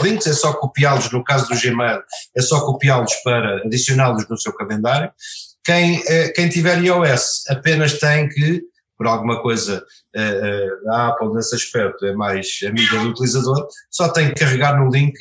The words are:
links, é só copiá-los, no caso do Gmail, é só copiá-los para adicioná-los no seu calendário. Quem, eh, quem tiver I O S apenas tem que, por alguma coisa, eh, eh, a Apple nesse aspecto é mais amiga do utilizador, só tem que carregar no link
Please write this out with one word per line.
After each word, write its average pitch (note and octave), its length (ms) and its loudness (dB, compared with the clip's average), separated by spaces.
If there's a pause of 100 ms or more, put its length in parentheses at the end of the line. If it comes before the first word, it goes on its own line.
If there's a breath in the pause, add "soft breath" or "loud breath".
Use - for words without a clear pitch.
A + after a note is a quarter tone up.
links, G#3 240 0
é D#3 80 2
só D3 180 2
copiá-los, C#3 580 0
no B2 140 -4
caso C3+ 240 0
do A#2+ 100 -2
Gmail, A#2+ 420 0 (360 loud breath)
é B2+ 60 0
só D3+ 180 2
copiá-los C3+ 540 0 (100)
para A2 400 0
adicioná-los B2 640 0
no A2+ 100 -6
seu - 140 -6
calendário. A#2 580 -2 (540 loud breath)
Quem, F3 420 2
eh, D#3+ 260 2
quem F3 180 2
tiver F3 340 2
I F3+ 60 4
O F3 120 4
S - 480 0
apenas D3+ 480 2
tem D3+ 300 2
que, D3+ 320 0 (380)
por A#2 80 -2
alguma A2+ 340 0
coisa, G#2 420 -2 (320 soft breath)
eh, A2 60 -4 (220)
eh, G2+ 480 -4
a A#2 180 2
Apple A2+ 260 -2
nesse A2+ 200 -2
aspecto G#2 500 -2
é G2 100 0
mais G2 520 -4
amiga A2+ 320 0
do A2 120 0
utilizador, B2+ 560 0 (240 loud breath)
só F3 200 0
tem D#3+ 180 2
que C3 60 -2
carregar C#3 440 2
no C3+ 120 4
link C#3 300 2